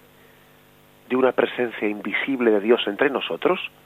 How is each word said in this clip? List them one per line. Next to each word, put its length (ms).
de 60
una 160
presencia 560
invisible 640
de 100
Dios 280
entre 240
nosotros, 480